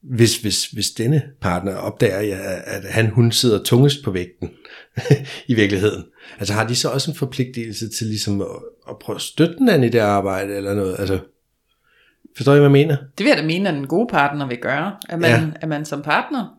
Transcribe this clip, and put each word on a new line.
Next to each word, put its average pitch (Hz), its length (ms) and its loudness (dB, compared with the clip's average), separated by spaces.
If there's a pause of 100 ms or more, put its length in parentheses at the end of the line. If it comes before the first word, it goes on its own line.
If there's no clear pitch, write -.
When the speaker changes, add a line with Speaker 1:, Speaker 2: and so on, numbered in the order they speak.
Speaker 1:
hvis, 117 340 2
hvis, - 300 -4
hvis - 240 -6
denne 127 320 0 (180)
partner 92 340 -2
opdager, 101 460 -2
ja, 104 160 -4 (280)
at 98 200 -10
han, 104 260 0
hun 117 220 4
sidder 107 300 2
tungest 139 420 4
på 107 60 -4
vægten 90 400 -8 (500)
<laughs> - 480 -2
i 127 60 2
virkeligheden? 98 500 2 (340)
Altså, 104 160 -4
har 110 120 0
de 120 100 -4
så 143 120 -2
også 135 220 -4
en 147 60 -8
forpligtelse 120 720 -6
til - 180 -6
ligesom 104 340 -4
at, 92 60 -4 (420)
at - 120 -14
prøve 107 160 -8
at 85 60 -10
støtte 170 360 0
den 262 100 4
anden 156 200 4
i 110 40 0
det 117 60 4
arbejde, 98 560 0
eller 101 200 -4
noget? 95 240 -2
Altså, 95 200 -2 (1160)
forstår 135 160 2
I, 143 40 8
hvad 147 80 8
jeg 139 80 8
mener? 143 240 6
Speaker 2:
Det - 280 -8
vil 294 40 4
jeg 262 100 6
da 151 80 -2
mene, 180 220 0
at 160 60 0
en 139 120 -6
god 180 220 0
partner 143 400 0
vil 120 100 -6
gøre. 151 340 -4 (160)
At 170 100 -6
man, 170 120 4
Speaker 1:
Ja. 135 160 2 (140)
Speaker 2:
at 160 80 -6
man 151 160 -4
som 147 180 -8
partner 196 560 -4